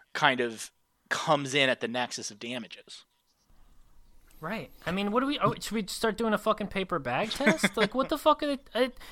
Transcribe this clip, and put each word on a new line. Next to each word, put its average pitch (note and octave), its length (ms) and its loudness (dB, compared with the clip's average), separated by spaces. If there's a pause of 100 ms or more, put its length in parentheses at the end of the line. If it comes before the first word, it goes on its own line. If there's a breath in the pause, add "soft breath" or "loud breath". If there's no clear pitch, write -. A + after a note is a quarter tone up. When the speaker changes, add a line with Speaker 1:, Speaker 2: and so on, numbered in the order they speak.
(140 soft breath)
Speaker 1:
kind C3 260 4
of A#2 320 -4 (380)
comes C#3+ 440 0
in C#3 160 4
at B2 120 0
the A#2+ 80 -4
nexus A#2+ 420 -4
of G#2 80 -18
damages. A#2 640 -12 (1400)
Speaker 2:
Right. F3 320 -8 (160)
I D#3+ 40 -2
mean, G3+ 200 0
what A3+ 80 2
do C4 80 2
we, C#4+ 120 -2
oh, A3+ 200 2
should - 140 -8
we G#3+ 140 0
start A3 300 -2
doing A3+ 160 0
a G3+ 40 4
fucking G#3 300 0
paper F#3 300 -2
bag C#3 320 -2
test? - 480 2
Like, G#3 160 2
what C4 160 0
the D#4 80 0
fuck D4 240 4
are D4+ 60 -2
they, C#4 120 -2 (140)
I, B3 180 2 (200 loud breath)